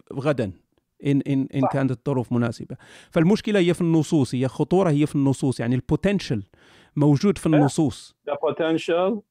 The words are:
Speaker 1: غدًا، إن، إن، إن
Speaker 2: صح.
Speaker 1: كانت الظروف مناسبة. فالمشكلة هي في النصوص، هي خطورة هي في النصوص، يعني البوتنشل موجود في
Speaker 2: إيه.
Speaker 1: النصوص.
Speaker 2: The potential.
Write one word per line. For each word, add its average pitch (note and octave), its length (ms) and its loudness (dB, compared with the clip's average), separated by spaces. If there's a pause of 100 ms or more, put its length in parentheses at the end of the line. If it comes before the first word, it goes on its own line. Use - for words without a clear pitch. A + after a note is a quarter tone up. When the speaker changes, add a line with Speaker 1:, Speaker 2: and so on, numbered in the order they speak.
(120)
Speaker 1:
غدًا، B2 400 -2 (540)
إن، C#3 140 2
إن، C3+ 340 -2
إن C#3 60 0
Speaker 2:
صح. C3 120 2
Speaker 1:
كانت C3+ 180 0
الظروف B2+ 420 -4
مناسبة. A#2+ 440 -4 (340)
فالمشكلة G3 500 2
هي E3+ 140 2
في - 60 -6
النصوص، D#3+ 540 2
هي B2+ 140 -2
خطورة F3 420 0
هي D3 160 2
في - 80 -4
النصوص، C3+ 460 0
يعني A#2+ 140 -2
البوتنشل D3+ 680 -2 (540)
موجود D3 420 2
في - 100 -2
Speaker 2:
إيه. D#3+ 60 2
Speaker 1:
النصوص. D3 640 0 (140)
Speaker 2:
The C#3+ 40 -4
potential. E3 840 -2 (100)